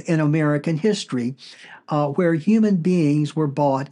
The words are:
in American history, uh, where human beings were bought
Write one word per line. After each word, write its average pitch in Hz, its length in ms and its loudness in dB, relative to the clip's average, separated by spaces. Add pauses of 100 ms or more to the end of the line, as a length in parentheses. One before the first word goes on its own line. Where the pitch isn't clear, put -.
in 160 160 0
American 147 560 0
history, 135 580 -4 (540)
uh, 147 180 0
where 165 280 0
human 208 420 2
beings 151 580 0
were 156 120 0
bought 135 440 0